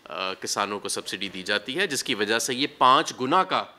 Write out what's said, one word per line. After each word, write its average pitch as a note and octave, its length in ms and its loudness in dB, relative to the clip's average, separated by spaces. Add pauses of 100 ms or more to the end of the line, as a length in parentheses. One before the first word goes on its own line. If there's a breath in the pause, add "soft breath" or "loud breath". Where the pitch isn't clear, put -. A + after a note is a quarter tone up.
(120)
किसानों G2 680 -2
को F#2+ 100 -8
सब्सिडी G2 400 -6
दी F#2 140 -10
जाती G#2 300 -2
है, F#3+ 140 0
जिसकी C3+ 280 -2
वजह G#2+ 240 2
से B2+ 140 -2
ये C3+ 140 0
पाँच C3+ 460 4
गुना D3+ 300 2
का C#3 180 0 (180)